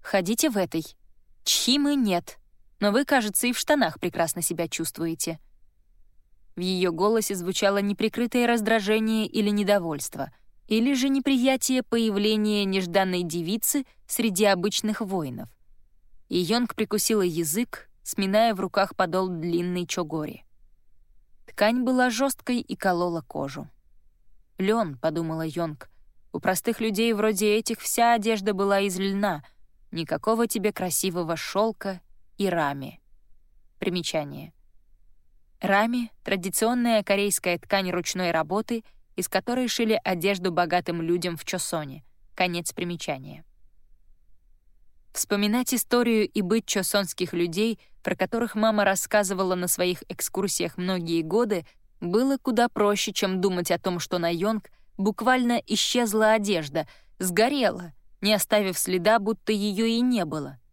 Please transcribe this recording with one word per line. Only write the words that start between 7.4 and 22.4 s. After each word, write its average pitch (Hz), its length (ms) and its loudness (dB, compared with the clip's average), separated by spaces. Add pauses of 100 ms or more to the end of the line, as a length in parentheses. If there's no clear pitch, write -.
неприкрытое 226 680 0
раздражение 220 800 2
или 208 220 0
недовольство, 175 840 0 (360)
или 233 260 2
же 269 160 2
неприятие 262 760 2
появления 214 800 0
нежданной 190 600 0
девицы 175 640 -2 (220)
среди 214 380 0
обычных 202 560 2
воинов. 170 480 -4 (800)
И 175 80 0
Йонг 220 380 0
прикусила 214 480 0
язык, 170 640 -2 (140)
сминая 208 520 2
в 185 60 -6
руках 196 340 0
подол 185 320 0
длинной 175 580 -2
чогори. 160 600 -6 (1000)
Ткань 233 380 0
была 254 260 2
жесткой 247 520 -2